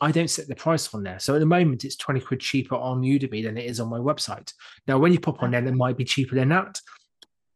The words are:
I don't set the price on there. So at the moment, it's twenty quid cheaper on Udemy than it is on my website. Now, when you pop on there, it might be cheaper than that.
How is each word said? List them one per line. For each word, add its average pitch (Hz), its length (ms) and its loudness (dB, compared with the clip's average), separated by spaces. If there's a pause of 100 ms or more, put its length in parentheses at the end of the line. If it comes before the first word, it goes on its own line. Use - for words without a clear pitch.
I 151 120 2
don't 165 180 2
set - 180 -6
the 131 60 -8
price - 400 -2
on 107 80 -6
there. 95 160 -10
So 135 160 0
at 151 60 4
the 156 60 4
moment, 165 380 4
it's 135 120 -10
twenty 131 240 -2
quid 131 200 -4
cheaper 131 360 -2
on 127 260 -2
Udemy 131 420 0
than 110 140 -6
it 120 80 -8
is 120 140 -6
on 113 100 -4
my 117 80 -6
website. - 560 -4 (340)
Now, 135 100 4
when 170 140 6
you 165 80 4
pop - 220 -2
on 123 80 0
there, 123 160 0
it 131 80 0
might 127 240 0
be 131 80 -2
cheaper 131 300 -2
than 131 120 4
that. 185 320 0 (760)